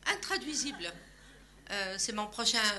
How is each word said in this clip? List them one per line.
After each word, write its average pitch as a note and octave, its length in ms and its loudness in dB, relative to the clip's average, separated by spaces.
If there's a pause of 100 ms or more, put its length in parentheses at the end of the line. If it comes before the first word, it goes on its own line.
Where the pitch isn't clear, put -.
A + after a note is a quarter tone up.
Intraduisible. C#4 880 -2 (760)
Euh, G3 260 -2
c'est G#3 160 -2
mon G#3 140 -2
prochain, A3+ 340 2 (180)